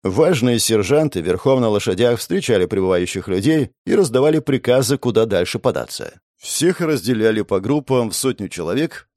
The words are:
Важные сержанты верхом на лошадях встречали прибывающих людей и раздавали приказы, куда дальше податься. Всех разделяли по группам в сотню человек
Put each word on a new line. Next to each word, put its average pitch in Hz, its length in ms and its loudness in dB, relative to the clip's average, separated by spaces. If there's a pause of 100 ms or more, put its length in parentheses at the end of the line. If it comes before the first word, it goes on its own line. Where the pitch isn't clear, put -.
Важные 120 560 2
сержанты 110 640 0
верхом 123 400 0
на 117 80 2
лошадях 107 500 2
встречали 117 460 0
прибывающих 92 640 -2
людей 113 440 0 (140)
и 220 100 0
раздавали 151 440 2
приказы, 131 580 0
куда 113 280 2
дальше 101 340 -2
податься. - 600 -4 (180)
Всех - 440 -2
разделяли 113 600 0
по 98 180 -2
группам 123 520 -2
в - 40 -10
сотню 117 320 -4
человек 90 680 -6